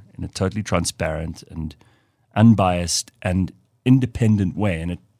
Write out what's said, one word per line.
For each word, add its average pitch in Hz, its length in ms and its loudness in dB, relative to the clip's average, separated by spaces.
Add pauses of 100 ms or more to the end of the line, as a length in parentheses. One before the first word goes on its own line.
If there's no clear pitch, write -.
(160)
in - 60 -12
a 85 60 -10
totally 98 340 -4
transparent 80 880 -6
and 80 240 -10 (640)
unbiased 92 720 2 (100)
and 92 300 -2 (340)
independent 110 720 2
way, 90 240 -2
and 87 120 -6
it 87 80 -10 (180)